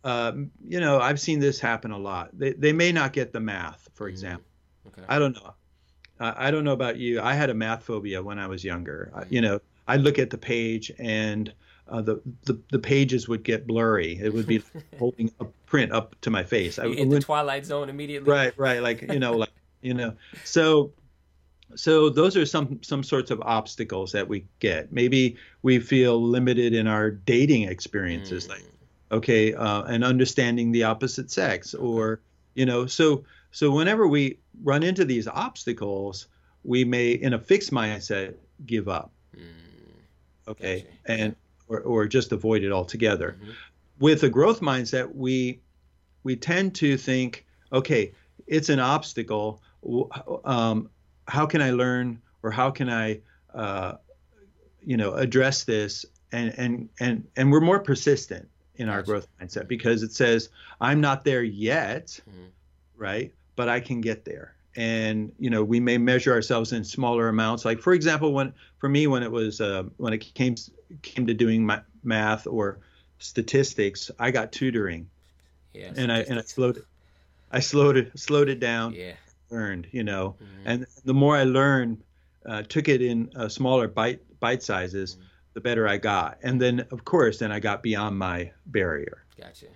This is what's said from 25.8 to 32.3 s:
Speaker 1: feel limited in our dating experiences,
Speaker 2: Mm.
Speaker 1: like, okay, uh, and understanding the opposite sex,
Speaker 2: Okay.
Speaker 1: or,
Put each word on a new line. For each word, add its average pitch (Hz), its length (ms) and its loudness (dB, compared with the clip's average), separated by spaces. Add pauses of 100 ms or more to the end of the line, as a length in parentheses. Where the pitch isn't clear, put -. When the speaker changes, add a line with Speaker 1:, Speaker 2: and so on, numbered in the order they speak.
Speaker 1:
feel 120 420 4
limited 120 520 2
in 110 120 2
our 107 240 2
dating 120 540 4
experiences, 90 840 -6
Speaker 2:
Mm. 95 40 -16
Speaker 1:
like, 95 140 -14 (460)
okay, 110 440 4
uh, 104 280 0
and 120 220 0
understanding 120 680 2
the 117 120 4
opposite 110 460 -2
sex, 135 440 -2
Speaker 2:
Okay. - 100 -8
Speaker 1:
or, 110 360 -2 (340)